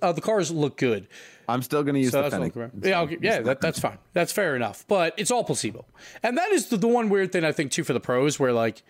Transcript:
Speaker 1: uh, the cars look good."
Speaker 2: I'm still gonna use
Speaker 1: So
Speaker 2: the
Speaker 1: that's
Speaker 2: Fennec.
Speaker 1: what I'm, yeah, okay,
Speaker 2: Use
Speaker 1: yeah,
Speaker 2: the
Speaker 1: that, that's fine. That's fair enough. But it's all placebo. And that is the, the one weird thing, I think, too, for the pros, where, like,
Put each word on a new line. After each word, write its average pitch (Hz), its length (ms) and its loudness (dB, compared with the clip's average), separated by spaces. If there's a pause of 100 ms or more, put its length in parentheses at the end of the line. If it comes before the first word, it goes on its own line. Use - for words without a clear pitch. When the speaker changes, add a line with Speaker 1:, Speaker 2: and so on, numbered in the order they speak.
Speaker 1:
uh, 185 120 2
the 160 80 -6
cars 202 280 0
look 151 280 -2
good." 107 300 0 (400)
Speaker 2:
I'm 123 140 0
still 147 220 0
gonna 143 160 0
use 131 120 2
Speaker 1:
So 143 60 2
Speaker 2:
the 139 60 2
Speaker 1:
that's 143 120 -2
Speaker 2:
Fennec. 85 200 -4
Speaker 1:
what 117 180 -10
I'm, 101 100 -14
yeah, 185 180 2
okay, 160 120 -4
Speaker 2:
Use - 80 -8
Speaker 1:
yeah, 202 160 2
Speaker 2:
the 120 60 -2
Speaker 1:
that, 127 180 0
that's 165 180 -2
fine. 101 200 -4 (140)
That's 170 200 0
fair 175 220 0
enough. 113 320 -4
But 170 280 2
it's 190 140 -2
all 240 140 2
placebo. 113 420 -4 (380)
And 247 160 0
that 403 120 0
is 339 180 2
the, 240 80 0
the 196 100 2
one 233 200 2
weird 196 240 2
thing, 170 140 0
I 151 60 2
think, 143 200 -2
too, 170 120 -2
for 139 100 -2
the 120 80 0
pros, 131 380 2
where, 127 120 4
like, 113 380 0